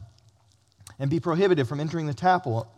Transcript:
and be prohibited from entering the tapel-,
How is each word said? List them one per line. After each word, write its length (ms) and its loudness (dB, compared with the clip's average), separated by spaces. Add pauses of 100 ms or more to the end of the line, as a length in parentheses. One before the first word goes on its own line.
(1000)
and 100 -2
be 100 0
prohibited 480 2
from 140 -6
entering 260 -4
the 60 -4
tapel-, 640 0